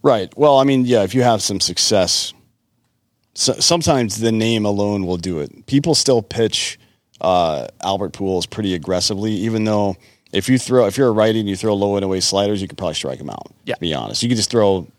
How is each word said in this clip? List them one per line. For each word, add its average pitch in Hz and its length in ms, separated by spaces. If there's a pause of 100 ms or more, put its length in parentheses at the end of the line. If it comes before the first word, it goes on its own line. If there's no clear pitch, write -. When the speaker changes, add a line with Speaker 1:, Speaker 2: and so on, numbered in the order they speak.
Speaker 1:
Right. 110 320
Well, 143 240
I 135 60
mean, 131 200
yeah, 120 180
if 95 120
you 127 80
have 113 180
some 98 200
success, - 720 (1000)
so-, - 260
sometimes 135 600
the 113 140
name 110 320
alone 101 400
will 90 100
do 87 240
it. - 260
People 143 300
still 120 260
pitch, - 560 (440)
uh, 82 460 (140)
Albert 95 300
Pujols 95 380
pretty 98 240
aggressively, 92 580
even 107 320
though 104 320 (380)
if 98 160
you 131 100
throw, 123 260
if 98 120
you're 135 100
a 117 60
righty 110 260
and 104 80
you 98 80
throw 107 180
low 101 220
and 98 80
away 95 160
sliders, 101 420
you 95 60
could - 100
probably 82 180
strike 65 260
him 73 80
out, 50 180 (160)
Speaker 2:
Yeah. - 120
Speaker 1:
to - 40
be 82 140
honest. 57 300
You 120 40
could 120 100
just 107 120
throw 98 380 (120)